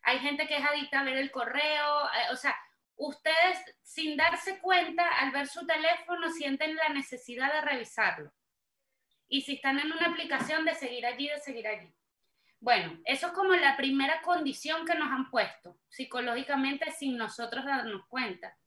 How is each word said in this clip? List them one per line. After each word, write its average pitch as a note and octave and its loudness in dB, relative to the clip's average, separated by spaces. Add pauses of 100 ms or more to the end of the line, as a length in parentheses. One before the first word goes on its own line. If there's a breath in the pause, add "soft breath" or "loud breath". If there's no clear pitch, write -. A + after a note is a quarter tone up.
hay B3+ 2
gente C#4+ -2
que D4+ -2
es C#4+ -2
adicta C#4+ 0
a C#4+ 0
ver C4 0
el C#4 -2
correo, D4 0
eh, - 0
o - -2
sea, - -2 (400)
ustedes, D#4+ 2 (200)
sin D4+ -6
darse E4+ 2
cuenta, F4 4 (120)
al C4+ 2
ver C#4 0
su C#4+ -10
teléfono, E4+ 0
sienten D#4 -2
la D#4+ 2
necesidad C4 -4
de D4+ 2
revisarlo. A3+ -2 (960)
Y C4+ 0
si C#4 -6
están C4+ 0
en D4+ -2
una E4 0
aplicación, D#4 0
de D#4+ 2
seguir B3 -6
allí, A#3+ -2
de D4 -4
seguir A#3 -8
allí. - -8 (680)
Bueno, G3 4
eso C#4 0
es F4 -4
como F#4+ 6
la C#4 6
primera C4+ 2
condición E4 0
que E4 2
nos D4+ 0
han C4 -2
puesto F#3+ -2 (100)
psicológicamente C4+ -2
sin C4 -4
nosotros A#3 -6
darnos A3+ -4
cuenta. A3+ -6 (100)